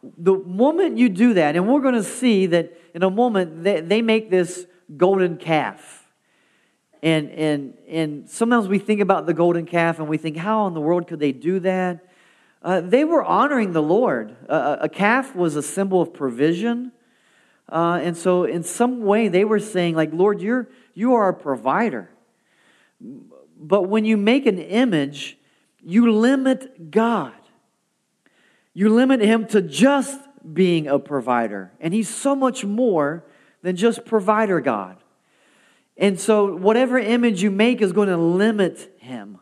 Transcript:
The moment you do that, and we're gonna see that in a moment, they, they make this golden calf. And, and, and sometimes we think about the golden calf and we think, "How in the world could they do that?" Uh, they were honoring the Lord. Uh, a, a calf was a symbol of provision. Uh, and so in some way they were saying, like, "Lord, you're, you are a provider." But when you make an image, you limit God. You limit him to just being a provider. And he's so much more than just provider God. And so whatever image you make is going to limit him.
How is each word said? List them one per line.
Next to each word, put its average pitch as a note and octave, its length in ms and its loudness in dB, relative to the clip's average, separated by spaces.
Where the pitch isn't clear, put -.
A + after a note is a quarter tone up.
The F3+ 180 2
moment A#3+ 600 0
you B3 120 4
do A3 240 2
that, D#3 220 2
and F3+ 120 0
we're C4+ 140 2
gonna B3 220 0
see G3 440 2
that E3+ 260 0
in E3+ 100 -2
a F#3+ 60 2
moment, F#3+ 540 -2
they, F#3 180 0
they G3 200 0
make A3 280 0
this F3 360 0
golden F3+ 420 2
calf. C#3+ 720 -6
And, D#3 280 0
and, D3 460 -4
and D#3 420 -6
sometimes A#3 380 0
we F#3+ 120 0
think G#3 220 -2
about F3+ 240 2
the E3 80 -2
golden E3+ 320 0
calf E3 340 -2
and D#3 80 -6
we D3+ 100 -4
think, D#3 180 -6
"How G#3 320 -2
in F3 60 -6
the D#3+ 80 -6
world E3+ 260 -2
could E3+ 120 -10
they D3 120 0
do D3+ 300 -4
that?" F#3 440 -2
Uh, F#3 200 -2
they G#3+ 240 2
were D#4 180 2
honoring G#3+ 480 0
the E3 100 0
Lord. D#3 540 0
Uh, C#3+ 320 0
a, - 40 -4
a D3+ 40 -2
calf A#3 440 0
was E3+ 220 -2
a D3 80 -4
symbol F#3+ 380 -2
of E3 120 -4
provision. E3+ 800 -2
Uh, E3+ 340 0
and E3+ 140 -4
so F3+ 260 2
in D#3+ 200 -4
some A#3+ 380 -2
way G#3 280 2
they F#3 160 2
were G#3+ 140 0
saying, F3 360 -2
like, D#3 160 0
"Lord, F3+ 300 2
you're, A#3+ 260 -2
you A#3 200 0
are G#3+ 160 4
a F3 40 -2
provider." C3+ 760 -4
But F3+ 260 0
when G#3 200 0
you A3 140 2
make A#3 280 2
an G3 140 0
image, E3 760 -2
you A#3 300 2
limit B3+ 800 0
God. G#3+ 420 0
You G3 160 2
limit B3+ 320 4
him A3 260 2
to G#3+ 140 2
just C4 580 0
being E3 340 2
a C#3 120 2
provider. A#2 800 -4
And E3 140 -4
he's G#3+ 160 -2
so C#4 260 -2
much C4 300 -2
more F#3 600 -2
than F3+ 160 -4
just A3 280 0
provider G#3 540 0
God. G2+ 380 -4
And F#3+ 220 0
so G3+ 360 2
whatever A#3 420 2
image A#3 440 0
you G3+ 100 2
make A3 300 2
is F#3+ 100 0
going G3+ 180 2
to F3+ 80 0
limit F#3 840 0
him. G#2+ 420 -16